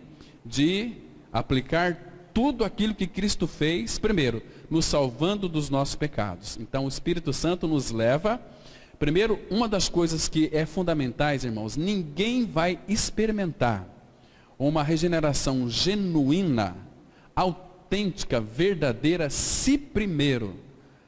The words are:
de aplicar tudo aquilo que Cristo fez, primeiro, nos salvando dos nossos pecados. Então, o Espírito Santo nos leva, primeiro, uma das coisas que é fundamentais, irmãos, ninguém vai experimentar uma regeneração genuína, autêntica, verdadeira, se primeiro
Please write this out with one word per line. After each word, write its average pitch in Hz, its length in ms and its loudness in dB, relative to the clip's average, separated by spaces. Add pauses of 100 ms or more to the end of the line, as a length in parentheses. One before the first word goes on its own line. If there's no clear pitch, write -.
(440)
de 180 500 0 (380)
aplicar 160 640 0 (380)
tudo 240 300 2
aquilo 208 280 0
que 190 140 -2
Cristo 190 400 0
fez, 170 540 -2
primeiro, 139 420 2 (260)
nos 160 160 2
salvando 160 640 0
dos 151 220 -2
nossos 139 240 0
pecados. 104 640 -4
Então, 135 260 -4
o - 20 -2
Espírito 165 440 -2
Santo 175 360 0
nos 139 240 0
leva, 147 500 2 (560)
primeiro, 185 400 2 (100)
uma 226 200 2
das 202 200 0
coisas 160 380 0
que 156 260 2
é 156 140 2
fundamentais, 147 800 0
irmãos, 110 320 -4
ninguém 196 680 0
vai 175 440 0
experimentar 196 960 0 (720)
uma 147 240 2
regeneração 151 880 2
genuína, 151 1080 2 (600)
autêntica, 180 1040 -2
verdadeira, 147 880 0
se - 480 2
primeiro 143 840 0 (440)